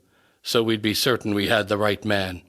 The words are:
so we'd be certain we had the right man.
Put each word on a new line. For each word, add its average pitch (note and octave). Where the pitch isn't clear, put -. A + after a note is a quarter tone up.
so -
we'd A2+
be G#2+
certain A2
we G2+
had G#2+
the G#2
right G#2
man. F#2+